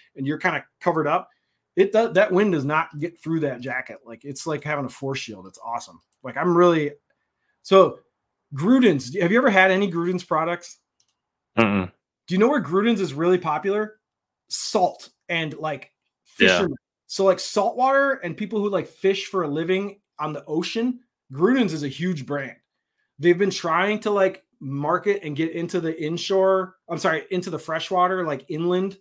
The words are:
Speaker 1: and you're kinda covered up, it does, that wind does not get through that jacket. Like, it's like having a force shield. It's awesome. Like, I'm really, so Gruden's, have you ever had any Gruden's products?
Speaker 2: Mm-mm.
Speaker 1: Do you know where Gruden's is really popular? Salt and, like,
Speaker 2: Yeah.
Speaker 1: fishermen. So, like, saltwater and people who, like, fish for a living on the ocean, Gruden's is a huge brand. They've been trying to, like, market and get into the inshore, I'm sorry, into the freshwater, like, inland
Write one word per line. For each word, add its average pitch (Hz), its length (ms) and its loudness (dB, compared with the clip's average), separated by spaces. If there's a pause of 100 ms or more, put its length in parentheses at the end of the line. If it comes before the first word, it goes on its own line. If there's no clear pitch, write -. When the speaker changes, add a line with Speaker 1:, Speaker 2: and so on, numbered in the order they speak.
(160)
Speaker 1:
and 135 100 -6
you're 151 120 -4
kinda 160 260 -2 (160)
covered 156 260 0
up, 170 240 0 (460)
it 196 160 4
does, 214 220 2
that 190 180 4
wind 196 200 4
does 143 120 0
not 156 340 -2
get 165 220 -8
through 160 200 -4
that 131 200 -4
jacket. 123 460 -10
Like, 117 180 -18
it's 143 220 -12
like 151 180 -6
having 147 220 -4
a - 40 -8
force 135 280 -8
shield. 95 280 -14
It's - 160 -20
awesome. 117 380 -10 (220)
Like, 123 140 -12
I'm 170 200 2
really, 160 360 4 (720)
so 185 380 6 (540)
Gruden's, 180 640 4
have 170 120 2
you 233 80 4
ever 262 120 4
had 190 200 6
any 190 200 2
Gruden's 175 340 -2
products? 170 540 -4 (800)
Speaker 2:
Mm-mm. 101 320 2 (360)
Speaker 1:
Do 175 80 -6
you 185 40 0
know 226 100 6
where 277 140 0
Gruden's 196 380 0
is 147 140 -4
really 175 240 2
popular? 190 600 -4 (480)
Salt - 600 -2 (180)
and, 160 300 -4
like, 151 340 -8 (460)
Speaker 2:
Yeah. 98 100 6
Speaker 1:
fishermen. 90 280 2 (320)
So, - 160 -2
like, 190 140 4
saltwater 269 760 0
and 175 220 -8
people 208 240 -4
who, 208 80 0
like, 175 200 -2
fish 190 380 -2
for 185 180 -2
a 147 40 -4
living 185 520 -2 (180)
on 151 140 -6
the 143 140 -14
ocean, 226 540 -2 (320)
Gruden's 196 400 2
is 147 120 -4
a 139 40 -4
huge 151 380 -4
brand. 135 300 -8 (640)
They've 175 180 4
been 196 120 2
trying 190 500 0
to, 208 100 -2
like, 190 340 0 (160)
market 160 640 -2
and 147 140 -8
get 160 160 -2
into 170 280 -4
the 160 220 -4
inshore, 190 760 0 (120)
I'm 165 100 -6
sorry, 160 320 -2
into 180 200 -4
the 156 80 -6
freshwater, 180 640 -2
like, 147 240 -6
inland 180 520 -2